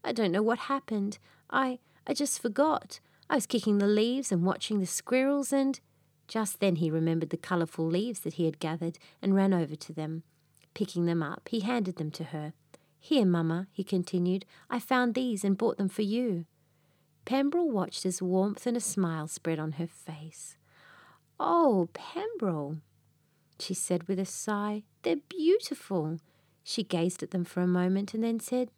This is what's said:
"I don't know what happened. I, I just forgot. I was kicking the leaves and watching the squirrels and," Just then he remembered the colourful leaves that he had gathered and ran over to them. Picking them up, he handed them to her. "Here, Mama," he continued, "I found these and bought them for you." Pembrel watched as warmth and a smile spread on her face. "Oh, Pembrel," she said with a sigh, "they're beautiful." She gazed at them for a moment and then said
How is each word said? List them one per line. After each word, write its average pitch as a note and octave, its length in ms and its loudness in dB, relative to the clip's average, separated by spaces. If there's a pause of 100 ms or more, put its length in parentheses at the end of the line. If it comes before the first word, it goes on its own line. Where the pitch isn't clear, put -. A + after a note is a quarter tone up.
"I - 100 -2
don't A3 200 2
know G3+ 100 2
what A#3 300 0
happened. G#3 460 -4 (320)
I, B3+ 300 0 (260)
I D4 80 -2
just - 260 -2
forgot. C#4 580 0 (300)
I - 60 0
was B3 120 0
kicking G#3 300 2
the G3+ 100 4
leaves A3+ 460 2
and F3 100 2
watching G3 380 0
the F3+ 60 0
squirrels C4+ 680 0
and," C4+ 260 2 (480)
Just - 340 -4
then F#3+ 160 4
he D#3+ 140 2
remembered D#3+ 400 2
the E3+ 60 -2
colourful E3+ 500 -2
leaves G3 340 0
that - 140 -6
he E3+ 120 2
had D#3 120 0
gathered E3 400 -4 (220)
and G3 140 2
ran G3 180 6
over D#3 240 0
to - 160 -14
them. D#3+ 300 -6 (500)
Picking F3 320 -2
them E3+ 180 2
up, - 260 -6
he A#3 120 -2
handed G3 360 -2
them D#3 160 -4
to D#3+ 120 -8
her. D3+ 300 -8 (440)
"Here, C4 280 4
Mama," E3+ 440 2
he F#3+ 140 -6
continued, F#3 640 0 (240)
"I A#3+ 80 -2
found B3 360 0
these B3 300 -2
and G3 140 4
bought A3+ 180 2
them G3 120 0
for G#3+ 140 -4
you." G#3 440 0 (800)
Pembrel C#4+ 440 2
watched - 360 -2
as F#3 160 -2
warmth F#3+ 440 0
and A#3+ 100 0
a A#3+ 40 -2
smile E3 480 -2
spread E3 300 -4
on D#3 140 -4
her E3 140 -4
face. - 680 -14 (840)
"Oh, C4+ 540 4
Pembrel," F#3 880 -4 (800)
she - 160 -6
said F3 340 -2
with F#3+ 100 0
a F#3+ 60 0
sigh, G#3 600 -4 (180)
"they're E4 140 2 (120)
beautiful." C#4+ 920 0 (440)
She - 200 -4
gazed F3 400 0
at - 80 -8
them F3 140 0
for - 160 -4
a F3+ 60 2
moment F#3 480 2
and A3 100 0
then A#3 160 0
said B3+ 380 -2